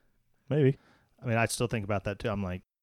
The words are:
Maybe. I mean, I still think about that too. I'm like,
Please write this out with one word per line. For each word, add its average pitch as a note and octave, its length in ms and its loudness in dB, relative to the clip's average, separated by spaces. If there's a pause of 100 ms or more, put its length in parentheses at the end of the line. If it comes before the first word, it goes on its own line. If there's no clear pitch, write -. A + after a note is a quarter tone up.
(480)
Maybe. C3+ 300 4 (440)
I B2+ 40 -10
mean, A2+ 100 2
I A2+ 100 4
still - 200 -2
think A2 180 -4
about G2+ 200 -2
that G2+ 140 -4
too. B2 120 -4
I'm G2+ 120 -2
like, F2+ 200 -4 (200)